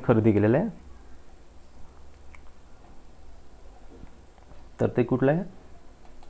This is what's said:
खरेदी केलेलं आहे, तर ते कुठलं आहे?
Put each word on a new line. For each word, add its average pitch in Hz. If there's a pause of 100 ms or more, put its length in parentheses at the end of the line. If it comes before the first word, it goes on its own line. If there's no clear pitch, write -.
खरेदी 110
केलेलं 104
आहे, 220 (4000)
तर 113 (100)
ते 123
कुठलं 131
आहे? 170 (880)